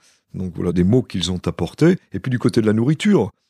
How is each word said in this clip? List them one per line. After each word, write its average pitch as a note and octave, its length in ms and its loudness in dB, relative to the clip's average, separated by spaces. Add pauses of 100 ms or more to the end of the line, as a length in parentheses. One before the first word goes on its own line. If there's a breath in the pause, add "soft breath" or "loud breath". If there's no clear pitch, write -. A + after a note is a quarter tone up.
(340 soft breath)
Donc F#2 200 -8
voilà F#2 180 -4
des F2 120 2
mots A#2+ 180 4
qu'ils F#2 300 -6
ont F2+ 140 -6
apportés. D3 500 0 (160 soft breath)
Et G2 80 -8
puis C3 100 -6
du B2 80 -2
côté A#2+ 220 0
de G#2+ 60 2
la G#2+ 80 4
nourriture, C#3+ 580 0 (180)